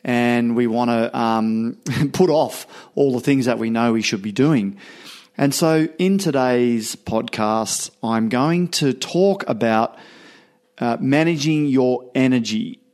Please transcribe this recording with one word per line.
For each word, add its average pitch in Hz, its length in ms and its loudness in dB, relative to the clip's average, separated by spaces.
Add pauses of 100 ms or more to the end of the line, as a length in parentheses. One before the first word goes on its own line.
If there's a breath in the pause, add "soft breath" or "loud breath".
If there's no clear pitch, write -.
and 120 520 0
we 123 100 2
want 120 240 0
to, 117 280 -2
um, 113 600 0 (180)
<laughs> 139 180 0
put 180 160 4
off 147 360 -2 (300 loud breath)
all 139 180 2
the 123 60 -2
things 135 260 0
that 117 140 0
we 113 100 -4
know 113 240 2
we 110 80 0
should 104 200 -4
be 107 100 -6
doing. 110 480 2 (580 loud breath)
And 139 160 0
so 160 340 2 (120)
in 190 180 2
today's 123 760 0
podcast, 110 960 -4 (100)
I'm 113 260 0
going 165 420 0
to 139 220 0
talk 190 560 -2
about, 113 500 0 (840 loud breath)
uh, 120 200 -2
managing 151 680 0
your 127 480 0
energy 120 640 0 (140)